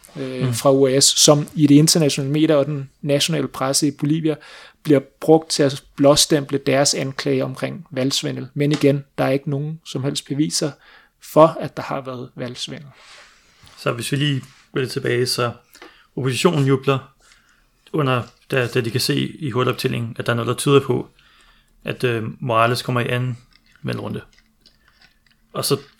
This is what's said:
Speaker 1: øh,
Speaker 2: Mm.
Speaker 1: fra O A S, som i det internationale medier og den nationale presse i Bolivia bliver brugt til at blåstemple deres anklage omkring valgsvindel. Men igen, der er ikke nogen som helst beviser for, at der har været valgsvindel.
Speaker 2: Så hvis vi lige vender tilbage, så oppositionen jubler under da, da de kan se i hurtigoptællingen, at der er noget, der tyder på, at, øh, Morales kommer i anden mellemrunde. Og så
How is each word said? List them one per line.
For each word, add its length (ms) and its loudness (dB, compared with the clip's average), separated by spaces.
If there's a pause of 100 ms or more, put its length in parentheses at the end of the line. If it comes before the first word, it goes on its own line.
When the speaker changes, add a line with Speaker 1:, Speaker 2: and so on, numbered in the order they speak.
(200)
Speaker 1:
øh, 280 -4
Speaker 2:
Mm. 60 -2
Speaker 1:
fra 200 4
O 140 6
A 120 2
S, 40 4
som 520 4
i 120 6
det 80 8
internationale 580 4
medier 220 2
og 100 2
den 240 -6 (120)
nationale 460 -2
presse 400 -2
i 40 0
Bolivia 440 -2 (480)
bliver 160 4 (200)
brugt 300 4
til 140 0
at 200 0 (120)
blåstemple 640 4
deres 360 0
anklage 500 -2
omkring 480 -8
valgsvindel. 600 -4
Men 180 0
igen, 320 2 (140)
der 60 -2
er 60 0
ikke 200 -2
nogen 360 -6
som 180 -8
helst 240 -6
beviser 440 -2 (520)
for, 360 2
at 180 -10
der 60 -10
har 180 -10
været 340 -12
valgsvindel. 520 -12 (920)
Speaker 2:
Så 140 -4
hvis 200 -6
vi 60 0
lige 240 -2 (320)
vender 160 -4
tilbage, 360 -2
så 260 -2 (640)
oppositionen 500 0
jubler 480 0 (800)
under 280 0 (300)
da, 160 0
da 140 0
de 100 -4
kan 100 -2
se 380 -2
i 100 -6
hurtigoptællingen, 720 -2
at 60 -10
der 60 0
er 40 0
noget, 120 -2
der 60 0
tyder 260 4
på, 280 0 (760)
at, 200 -6
øh, 200 -2 (160)
Morales 420 2
kommer 200 -2
i 60 -4
anden 300 -2 (440)
mellemrunde. 400 -6 (1300)
Og 120 -6
så 120 0 (220)